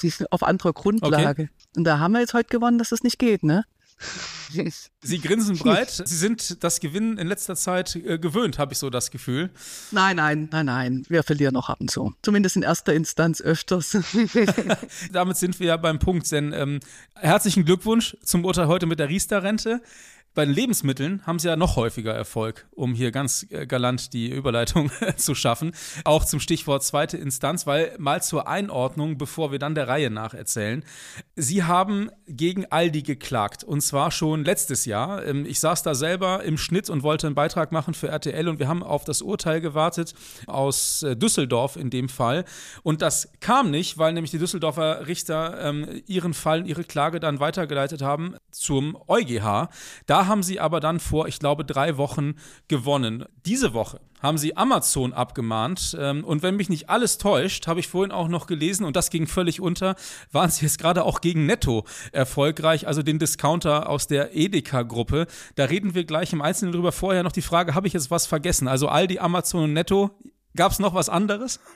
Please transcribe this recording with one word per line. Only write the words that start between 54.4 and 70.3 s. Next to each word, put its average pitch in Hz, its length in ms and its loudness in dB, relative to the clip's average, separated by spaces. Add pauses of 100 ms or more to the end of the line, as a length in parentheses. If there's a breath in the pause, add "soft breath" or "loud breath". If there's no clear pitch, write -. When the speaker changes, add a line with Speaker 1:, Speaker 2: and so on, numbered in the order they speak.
Speaker 2:
Amazon 147 560 2
abgemahnt. 120 880 -2
Ähm, 143 240 -2
und 151 180 -2
wenn 190 140 2
mich 196 120 0
nicht 165 220 -2
alles 226 280 2
täuscht, 180 500 2
habe 165 100 0
ich - 80 -2
vorhin 196 240 0
auch 180 160 -2
noch 170 220 -2
gelesen, 180 360 0
und 151 120 -2
das 170 140 0
ging 160 180 0
völlig 175 320 0
unter, 185 340 0 (380 loud breath)
waren 156 180 4
sie - 140 -2
jetzt - 160 0
gerade 170 240 4
auch - 160 0
gegen 165 260 2
Netto 135 380 2 (260 loud breath)
erfolgreich, 151 800 2
also 147 160 0
den 156 160 0
Discounter 156 680 2
aus 147 200 -2
der 143 260 0
Edeka-Gruppe. 139 920 0 (260 loud breath)
Da 139 120 2
reden 185 280 0
wir 180 80 0
gleich 160 300 -2
im 151 100 -2
Einzelnen 175 300 0
drüber. 175 180 0
Vorher 185 320 0
noch 170 80 0
die 180 100 -4
Frage, 170 360 2
habe 196 100 2
ich 160 60 -2
jetzt 151 180 -2
was 170 160 0
vergessen? 156 400 0
Also 131 220 2
Aldi, 165 320 2
Amazon 175 420 0
und 151 120 2
Netto, 196 360 2 (460)